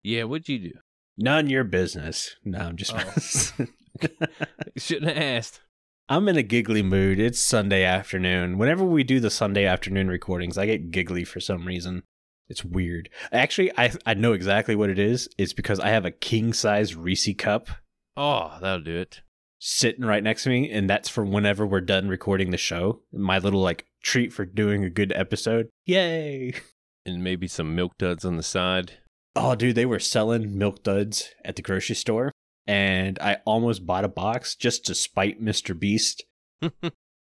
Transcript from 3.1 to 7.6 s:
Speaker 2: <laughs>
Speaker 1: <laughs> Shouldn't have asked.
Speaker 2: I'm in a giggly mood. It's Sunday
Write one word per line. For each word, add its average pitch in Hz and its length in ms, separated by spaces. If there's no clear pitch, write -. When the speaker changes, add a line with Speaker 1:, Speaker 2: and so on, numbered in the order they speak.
Speaker 2:
<laughs> 160 60
Speaker 1:
<laughs> - 400
Shouldn't 151 340
have 151 120
asked. - 220
Speaker 2:
I'm 180 220
in 180 80
a 143 60
giggly 107 400
mood. 95 360
It's 113 220
Sunday 101 420